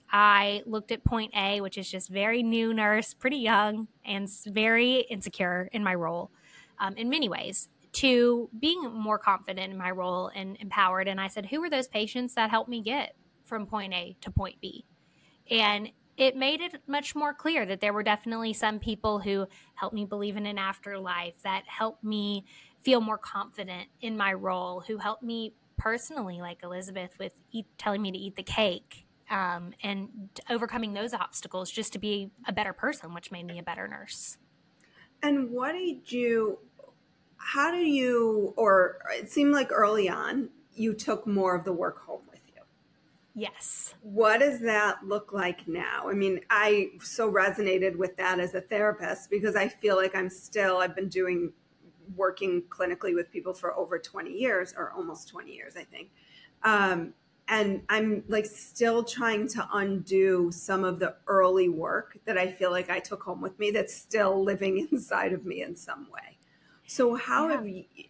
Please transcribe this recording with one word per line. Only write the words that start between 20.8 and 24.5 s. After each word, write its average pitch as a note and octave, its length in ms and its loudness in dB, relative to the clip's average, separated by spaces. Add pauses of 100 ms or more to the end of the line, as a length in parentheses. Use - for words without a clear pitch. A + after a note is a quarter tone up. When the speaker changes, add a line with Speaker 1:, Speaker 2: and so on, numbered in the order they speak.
Speaker 1:
that F#3+ 240 -2
helped A3 340 -4
me G#3 420 -2 (380)
feel B3+ 180 4
more G#3+ 180 -2
confident F#3+ 720 -10 (120)
in A3 160 -6
my G3 160 0
role, F#3 480 -4